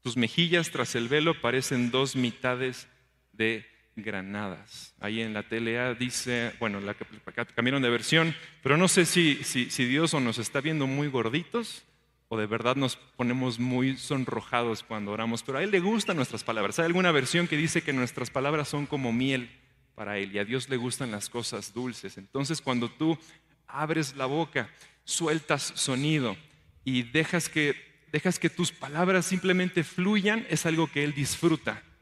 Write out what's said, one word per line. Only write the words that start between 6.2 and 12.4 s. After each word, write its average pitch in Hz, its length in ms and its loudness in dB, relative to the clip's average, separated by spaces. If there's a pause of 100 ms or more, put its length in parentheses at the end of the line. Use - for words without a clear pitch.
bueno, 104 220 -2
la 101 140 -4
que, - 120 -8 (200)
acá - 180 -6
cambiaron 127 380 0
de 123 80 4
versión, 160 440 4 (300)
pero 139 140 6
no 185 100 8
sé 175 160 6
si, 151 400 4
si, 123 260 0
si - 140 0
Dios 147 300 2
o 147 80 2
nos 117 160 0
está 123 240 -2
viendo 151 260 0
muy 143 220 0
gorditos 135 760 -2 (460)
o 113 80 -4
de 107 80 0